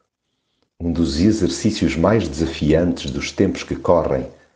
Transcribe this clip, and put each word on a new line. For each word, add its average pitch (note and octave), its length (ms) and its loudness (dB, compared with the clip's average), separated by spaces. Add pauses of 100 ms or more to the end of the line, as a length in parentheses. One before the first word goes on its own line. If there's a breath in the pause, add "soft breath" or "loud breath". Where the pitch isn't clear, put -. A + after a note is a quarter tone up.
(800)
Um E2+ 120 -2
dos D#2 280 0
exercícios F#2 760 0
mais F2+ 320 2
desafiantes D#2 840 0
dos C#2 220 -8
tempos - 300 0
que - 120 -6
correm, C#2+ 520 0 (300 soft breath)